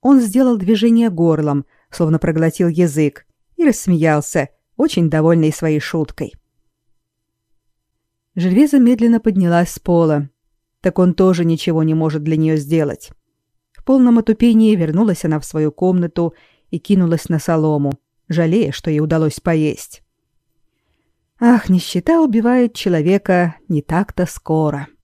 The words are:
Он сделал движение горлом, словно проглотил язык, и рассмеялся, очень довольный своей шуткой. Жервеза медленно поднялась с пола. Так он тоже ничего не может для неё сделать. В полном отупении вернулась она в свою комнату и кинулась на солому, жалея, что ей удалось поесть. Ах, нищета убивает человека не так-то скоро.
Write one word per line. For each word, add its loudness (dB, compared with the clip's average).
Он 4
сделал 0
движение 2
горлом, 0
словно -2
проглотил -2
язык, -2
и 0
рассмеялся, 0
очень 0
довольный 2
своей -4
шуткой. -8
Жервеза 2
медленно 4
поднялась 0
с -16
пола. 0
Так -2
он 2
тоже 2
ничего -2
не 0
может -2
для -2
неё 0
сделать. -4
В -20
полном 4
отупении 2
вернулась 0
она -2
в -12
свою -4
комнату -2
и -8
кинулась 0
на -2
солому, -2
жалея, 0
что -8
ей -2
удалось -2
поесть. -4
Ах, 2
нищета 0
убивает 0
человека -2
не -2
так-то -4
скоро. -4